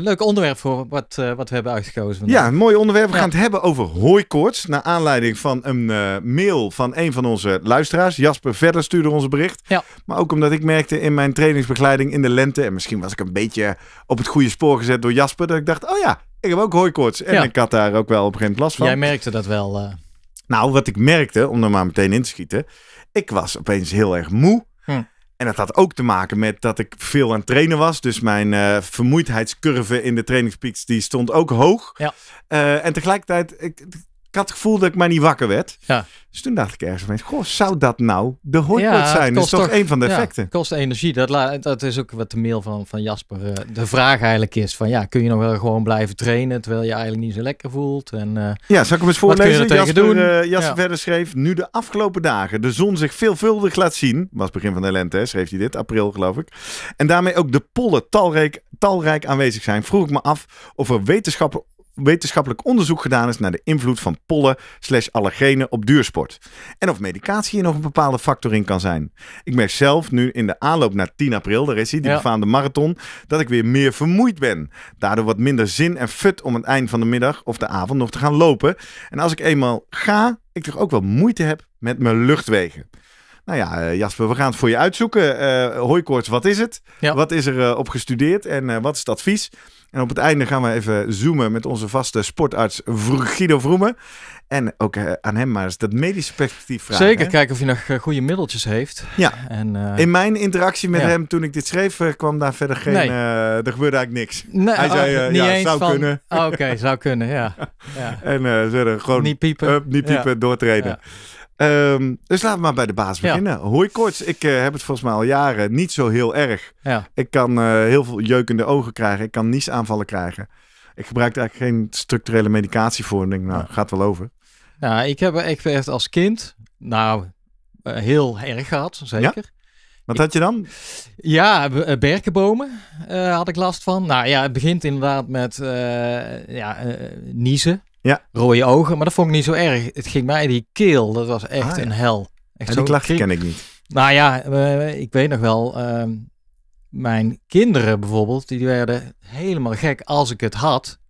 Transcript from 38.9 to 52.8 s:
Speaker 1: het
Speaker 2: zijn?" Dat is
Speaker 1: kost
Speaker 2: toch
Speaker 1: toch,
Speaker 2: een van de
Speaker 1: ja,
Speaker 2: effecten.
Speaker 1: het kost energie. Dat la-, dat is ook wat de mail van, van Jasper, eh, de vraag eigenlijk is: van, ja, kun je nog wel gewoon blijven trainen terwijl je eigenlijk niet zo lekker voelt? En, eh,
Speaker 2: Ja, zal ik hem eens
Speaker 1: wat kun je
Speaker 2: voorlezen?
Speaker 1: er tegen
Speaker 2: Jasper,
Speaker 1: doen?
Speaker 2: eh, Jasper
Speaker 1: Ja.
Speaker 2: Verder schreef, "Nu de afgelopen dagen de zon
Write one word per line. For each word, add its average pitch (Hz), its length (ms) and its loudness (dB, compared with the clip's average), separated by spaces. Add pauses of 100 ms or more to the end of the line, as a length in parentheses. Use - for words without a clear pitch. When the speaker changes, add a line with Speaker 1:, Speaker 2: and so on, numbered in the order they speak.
Speaker 1:
het 147 100 4
Speaker 2:
zijn?" 147 240 4
Dat 175 100 4
is 165 60 0
Speaker 1:
kost 185 140 4
Speaker 2:
toch 165 80 2
Speaker 1:
toch, 208 80 4
Speaker 2:
een 196 80 2
van 147 120 2
de 123 60 4
Speaker 1:
ja, 190 60 2
Speaker 2:
effecten. 185 320 -2
Speaker 1:
het 90 80 -8
kost 170 200 -2
energie. 143 420 -2
Dat 127 160 0
la-, 143 280 0
dat 135 260 -4
is 127 160 -2
ook 120 120 -8
wat 113 200 -8
de 113 60 -6
mail 113 240 -2
van, 104 260 -8
van 107 140 -8
Jasper, 107 460 -8
eh, 101 60 -4 (200)
de 113 140 -4
vraag 127 340 4
eigenlijk 110 340 2
is: 104 200 -2
van, 110 140 -2
ja, 117 160 0
kun 120 180 0
je 117 60 0
nog 113 100 2
wel 113 180 0
gewoon 113 260 0
blijven 107 320 -2
trainen 120 460 -2
terwijl 113 220 -4
je 113 80 -2
eigenlijk 110 320 -4
niet 113 100 -6
zo 107 80 -6
lekker 135 300 -8
voelt? 139 400 -6
En, 107 260 -4
eh, 104 140 -2 (160)
Speaker 2:
Ja, 190 160 6
zal 165 120 2
ik 165 60 0
hem 175 100 4
eens 170 80 2
Speaker 1:
wat - 200 6
kun 196 100 8
je 151 60 6
Speaker 2:
voorlezen? 147 60 4
Speaker 1:
er 123 60 4
tegen 160 360 6
Speaker 2:
Jasper, - 0 - (120)
Speaker 1:
doen? - 20 4 (260)
Speaker 2:
eh, 175 60 -2
Jasper 175 200 2
Speaker 1:
Ja. 156 60 -2
Speaker 2:
Verder 175 220 0
schreef, 170 380 -2
"Nu 147 180 0
de 175 180 -4
afgelopen 208 500 -2
dagen 107 400 -2
de 127 100 0
zon 180 260 0